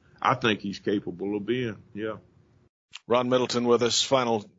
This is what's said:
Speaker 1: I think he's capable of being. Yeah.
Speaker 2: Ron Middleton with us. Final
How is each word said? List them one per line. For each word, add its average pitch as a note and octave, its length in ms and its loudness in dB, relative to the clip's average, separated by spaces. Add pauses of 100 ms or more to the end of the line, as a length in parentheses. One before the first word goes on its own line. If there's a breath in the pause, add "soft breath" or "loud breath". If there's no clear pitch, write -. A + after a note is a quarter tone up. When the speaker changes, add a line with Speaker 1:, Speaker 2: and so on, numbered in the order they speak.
(220 soft breath)
Speaker 1:
I B2+ 140 2
think A2+ 240 0
he's G2 200 -10
capable G2+ 580 -4
of G2+ 80 -8
being. A#2+ 320 -4 (160)
Yeah. G#2+ 220 -8 (920)
Speaker 2:
Ron B2 220 2
Middleton B2 360 0
with A#2+ 180 6
us. A#2 180 2
Final A#2+ 420 2 (160)